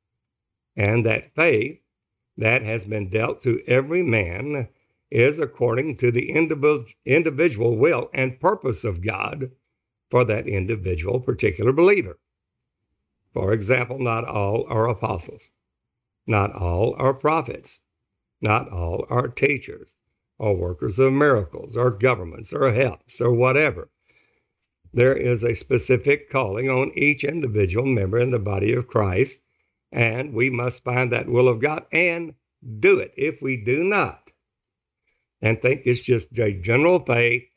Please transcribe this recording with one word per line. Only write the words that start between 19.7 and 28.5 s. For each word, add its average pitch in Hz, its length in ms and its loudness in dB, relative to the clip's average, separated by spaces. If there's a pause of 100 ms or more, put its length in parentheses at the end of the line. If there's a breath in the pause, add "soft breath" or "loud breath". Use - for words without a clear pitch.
or 104 200 0
workers 90 420 -4
of 135 140 4
miracles, 127 640 0
or 123 120 2
governments, 101 600 -2
or 135 220 2
helps, 120 480 -2
or 123 100 4
whatever. 127 580 2 (1040)
There 127 220 4
is 123 260 0
a 120 140 0
specific 131 760 0
calling 120 400 -2
on 131 260 0
each 143 280 0
individual 120 600 0
member 113 340 0
in 127 120 2
the 120 80 0
body 101 340 0